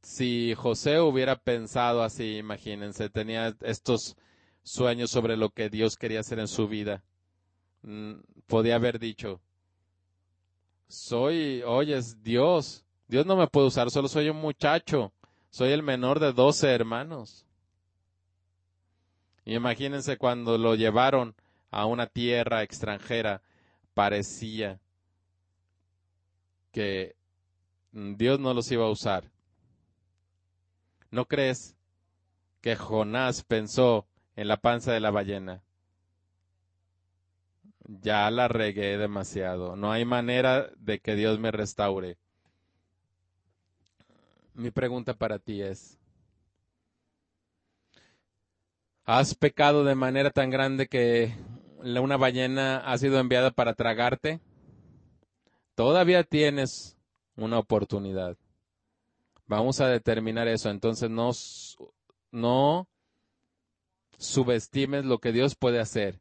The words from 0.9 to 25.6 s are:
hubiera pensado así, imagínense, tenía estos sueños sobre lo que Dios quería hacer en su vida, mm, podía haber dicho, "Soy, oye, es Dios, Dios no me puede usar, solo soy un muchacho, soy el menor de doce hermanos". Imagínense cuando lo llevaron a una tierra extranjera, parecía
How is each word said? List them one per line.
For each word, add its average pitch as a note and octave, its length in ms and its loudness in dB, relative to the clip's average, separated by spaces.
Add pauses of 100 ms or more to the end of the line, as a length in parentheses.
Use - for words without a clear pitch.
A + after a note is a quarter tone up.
hubiera C3 360 2
pensado A#2+ 640 -2
así, A2 340 -6
imagínense, G#2 720 -10
tenía A2+ 540 -4
estos - 540 -4 (460)
sueños A#2+ 480 -2
sobre A2+ 260 0
lo A2 120 0
que G#2+ 220 -6
Dios A2 260 0
quería A2 240 -6
hacer A2 180 -8
en G#2+ 100 -6
su G#2+ 200 -2
vida, G#2 340 -6 (800)
mm, G#2+ 340 -14 (300)
podía A#2 300 2
haber A#2 220 0
dicho, G#2+ 420 -10 (1500)
"Soy, C3+ 760 -2
oye, C3+ 340 2
es A2+ 260 -8
Dios, C#3 640 2 (240)
Dios B2+ 160 2
no F#3+ 100 2
me F3+ 120 6
puede C#3 220 6
usar, B2 220 0
solo C#3 180 0
soy D3+ 200 0
un D#3 80 -2
muchacho, D3+ 760 0 (360)
soy C3 240 0
el D3+ 100 0
menor C3+ 380 0
de C#3+ 140 2
doce C3+ 360 6
hermanos". A#2+ 760 -4 (2000)
Imagínense B2 720 -4
cuando A#2+ 400 0
lo A2+ 160 4
llevaron A#2 600 2 (360)
a G#2 160 -2
una A#2 200 -2
tierra A#2+ 560 0
extranjera, G#2+ 800 -4 (520)
parecía G#2 840 -2 (1900)